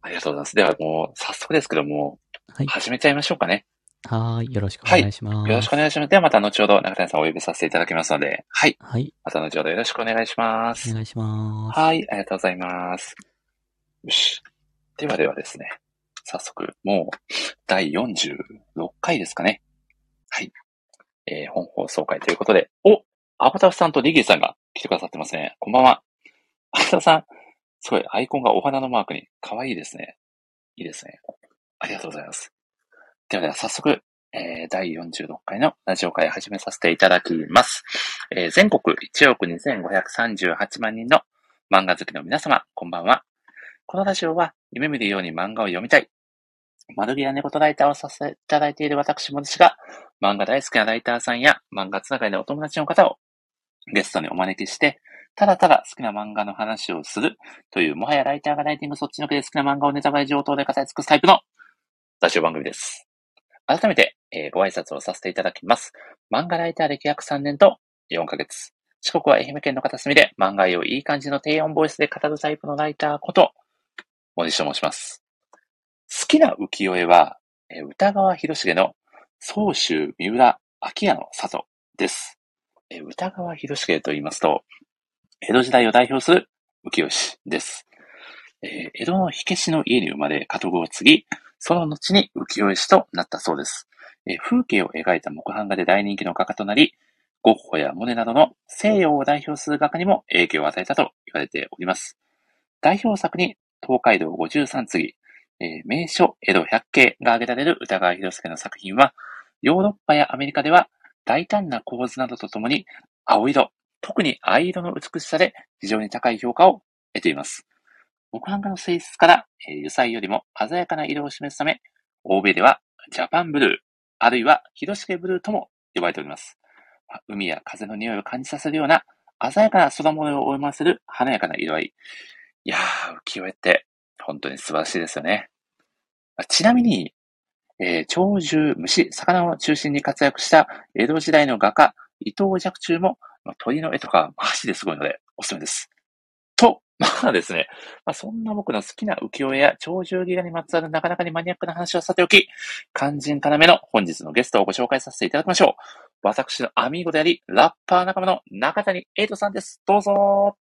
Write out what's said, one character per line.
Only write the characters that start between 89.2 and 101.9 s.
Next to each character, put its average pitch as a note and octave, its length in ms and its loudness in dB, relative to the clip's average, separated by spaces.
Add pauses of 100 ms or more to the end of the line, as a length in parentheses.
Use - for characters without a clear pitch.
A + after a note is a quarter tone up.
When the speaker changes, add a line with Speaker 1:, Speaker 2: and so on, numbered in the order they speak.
Speaker 1:
火 - 140 -10
消 F#3 100 -2
し - 160 -2
の D#3+ 140 0
家 A#2+ 160 2
に E2+ 80 -4
生 C#2 80 -8
ま D2 100 -2
れ、 D2 180 -4
家 - 140 -6
督 F2+ 180 -2
を E2 100 -2
継 - 160 -10
ぎ、 D3+ 220 6 (340)
そ - 140 -2
の E3+ 140 0
後 D3+ 260 -4
に - 220 2
浮 - 240 -8
世 G2 120 0
絵 F#2 40 -2
師 - 120 -4
と - 240 6
な F2 120 -4
っ - 60 -8
た - 100 -8
そ - 160 -4
う - 20 -8
で C#2+ 80 -8
す。 - 220 -12 (400)
え F#2+ 60 -6
ー、 E2+ 60 -6
風 B3 240 0
景 G#2 200 2
を - 120 -4
描 E2+ 200 0
い D#2+ 60 -4
た - 100 -10
木 D#2+ 220 -12
版 G#2+ 140 -6
画 G2 80 -2
で F#2 100 0
大 G2 180 4
人 G2+ 120 -2
気 F#2+ 100 -8
の G#2 80 -4
画 - 120 -2
家 - 100 -8
と G#2 100 -6
な G2+ 80 -4
り、 D3 200 4 (480)
ゴ A2+ 120 6
ッ - 40 6
ホ - 200 -6
や C#2+ 160 -2
モ A#2 120 -8
ネ A#2+ 100 -4
な A#2 100 -2
ど A2+ 80 -4
の - 180 6 (160)
西 G#3 300 0
洋 D#3 180 4
を C#3 80 0
代 C#3+ 220 0
表 D3+ 140 -6
す D3+ 120 -6
る D3 60 0
画 D3+ 120 2
家 - 80 -6
に F3 80 -2
も G3 240 2
影 - 200 4
響 D2+ 140 -2
を D2 40 0
与 F2+ 140 -4
え - 20 -6
た - 120 -4
と - 160 0 (140)
言 - 80 -20
わ D2+ 60 -4
れ C#2+ 80 -4
て - 240 -8
お - 80 -20
り F2+ 60 -6
ま F#2 100 0